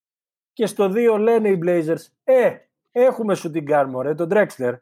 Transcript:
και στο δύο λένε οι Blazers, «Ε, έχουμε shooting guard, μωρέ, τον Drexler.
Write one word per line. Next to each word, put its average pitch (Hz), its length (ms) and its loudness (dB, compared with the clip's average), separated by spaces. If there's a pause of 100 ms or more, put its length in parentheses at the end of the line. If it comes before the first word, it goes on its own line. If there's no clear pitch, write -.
(540)
και 226 120 -2
στο 196 240 0
δύο 226 280 2
λένε 220 320 2
οι 190 140 0
Blazers, 170 420 -2 (180)
«Ε, 247 260 4 (420)
έχουμε 247 520 0
shooting 156 260 -6
guard, 143 200 2
μωρέ, 131 260 -4
τον 165 160 -4
Drexler. 131 500 0